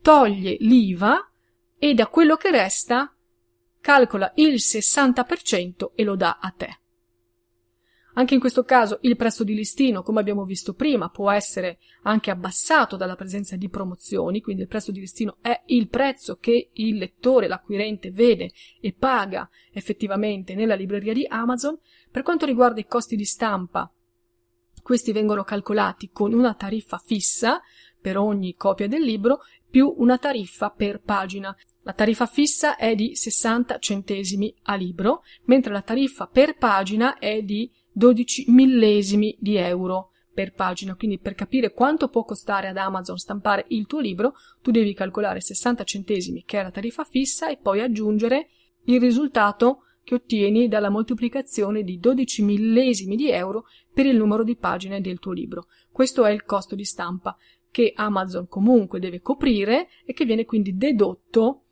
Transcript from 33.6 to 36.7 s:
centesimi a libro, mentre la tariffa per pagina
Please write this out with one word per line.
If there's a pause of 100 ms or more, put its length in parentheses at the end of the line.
centesimi (100)
a
libro, (240)
mentre
la
tariffa
per
pagina